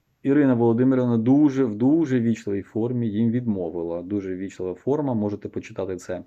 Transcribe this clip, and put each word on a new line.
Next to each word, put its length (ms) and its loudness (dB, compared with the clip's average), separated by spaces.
Ірина 320 4
Володимирівна 640 2
дуже, 460 4
в 100 -2
дуже 460 2
вічливій 420 -2
формі 460 -4
їм 220 0
відмовила. 720 -4
Дуже 340 -6
вічлива 380 -8
форма, 400 -2
можете 340 -4
почитати 480 -8
це 300 -10